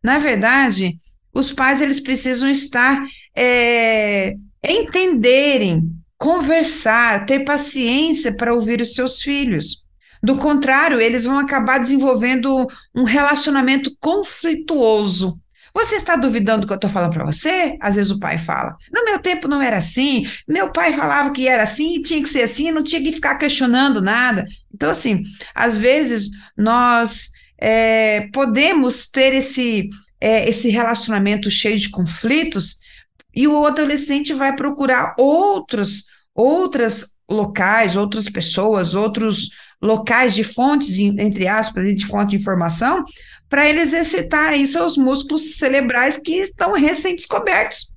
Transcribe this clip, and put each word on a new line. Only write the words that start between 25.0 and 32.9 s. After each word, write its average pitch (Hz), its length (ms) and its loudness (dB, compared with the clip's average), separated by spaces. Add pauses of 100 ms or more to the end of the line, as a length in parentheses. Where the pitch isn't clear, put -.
às 233 240 0
vezes 240 520 2 (280)
nós, 233 720 2 (300)
é, 220 720 2
podemos 269 760 0
ter 269 240 2
esse, 240 540 -2 (320)
é, 220 300 2
esse 226 200 0
relacionamento 208 800 0
cheio 214 260 0
de 202 120 -4
conflitos, 196 880 -2 (560)